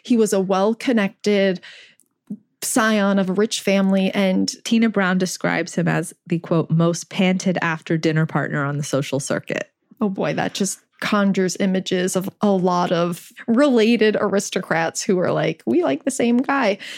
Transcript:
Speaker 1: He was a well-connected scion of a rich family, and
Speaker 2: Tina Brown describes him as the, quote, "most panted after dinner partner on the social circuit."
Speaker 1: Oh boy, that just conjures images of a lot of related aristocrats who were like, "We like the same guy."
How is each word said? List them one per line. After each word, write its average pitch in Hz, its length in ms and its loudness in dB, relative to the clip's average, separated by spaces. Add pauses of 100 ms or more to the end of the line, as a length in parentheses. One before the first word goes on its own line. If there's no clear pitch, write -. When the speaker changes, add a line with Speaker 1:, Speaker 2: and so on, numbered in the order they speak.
Speaker 1:
He 247 120 2
was 220 160 4
a 196 80 2
well-connected 196 1200 0 (1000)
scion 214 560 2
of 185 140 0
a - 20 -2
rich 214 280 -2
family, 196 500 2
and 196 420 0 (100)
Speaker 2:
Tina 226 260 2
Brown 185 280 0
describes 170 560 -2
him 170 140 0
as 160 260 -2 (140)
the, 170 100 -2
quote, 165 320 0
"most 170 400 0
panted 185 540 0
after 165 340 -2
dinner 160 300 0
partner 147 360 -2
on 143 140 -4
the 147 60 -4
social 139 360 -2
circuit." - 520 -6 (280)
Speaker 1:
Oh 214 100 0
boy, 165 260 -4
that 165 180 -4
just - 260 -4 (220)
conjures 196 600 0
images 185 560 0
of 185 120 -4 (120)
a 208 100 2
lot 180 400 2
of 175 400 -2 (160)
related 226 720 4
aristocrats 185 840 -2
who 190 140 0
were 175 160 0
like, 156 340 -2
"We 262 160 0
like 294 220 -2
the 269 80 -2
same 240 280 2
guy." 262 380 0 (200)